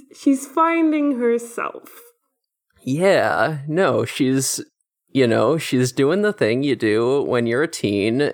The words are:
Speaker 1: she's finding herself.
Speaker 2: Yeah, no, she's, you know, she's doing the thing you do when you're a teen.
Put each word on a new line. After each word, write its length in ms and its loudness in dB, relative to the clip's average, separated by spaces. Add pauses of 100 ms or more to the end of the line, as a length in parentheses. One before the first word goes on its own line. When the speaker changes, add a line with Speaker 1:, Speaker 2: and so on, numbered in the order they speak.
(140)
Speaker 1:
she's 340 0
finding 720 0
herself. 720 -4 (920)
Speaker 2:
Yeah, 840 0
no, 380 0
she's, 560 -2 (480)
you 180 2
know, 300 2
she's 340 0
doing 300 0
the 120 0
thing 300 0
you 120 0
do 480 0
when 240 0
you're 160 0
a 40 -2 (160)
teen. 500 0